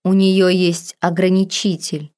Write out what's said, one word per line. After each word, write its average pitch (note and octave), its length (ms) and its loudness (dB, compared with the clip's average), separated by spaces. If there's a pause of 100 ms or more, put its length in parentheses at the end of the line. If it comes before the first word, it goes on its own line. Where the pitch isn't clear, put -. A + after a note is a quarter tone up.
У F#3 80 2
нее F#3+ 360 4
есть F3+ 520 -2
ограничитель». F#3 1160 -2